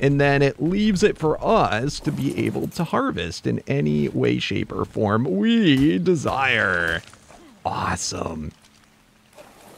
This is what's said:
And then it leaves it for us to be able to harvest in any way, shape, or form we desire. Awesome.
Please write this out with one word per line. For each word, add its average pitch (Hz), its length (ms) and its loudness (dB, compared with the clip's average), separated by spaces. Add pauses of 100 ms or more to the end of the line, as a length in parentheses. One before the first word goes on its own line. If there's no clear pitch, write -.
And 139 200 2
then 143 220 4
it 139 200 0
leaves 196 400 2
it 196 160 4
for 156 260 0
us 143 560 0
to 147 120 -4
be 131 340 -2
able - 220 -4
to - 160 -6
harvest 156 640 -4
in 117 200 -2
any 147 420 0
way, 123 300 0
shape, 98 340 -4
or 107 120 -4
form 110 400 0
we 180 760 2
desire. 113 1040 0 (640)
Awesome. - 880 -6 (1300)